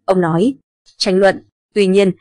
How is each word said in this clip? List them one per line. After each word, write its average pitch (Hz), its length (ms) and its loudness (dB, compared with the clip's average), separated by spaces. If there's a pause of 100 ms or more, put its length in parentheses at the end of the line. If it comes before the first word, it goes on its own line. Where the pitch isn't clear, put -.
ông 185 160 -2
nói. 175 340 0 (440)
Tranh 190 200 -2
luận. 196 240 0 (320)
Tuy 202 120 0
nhiên, 190 340 2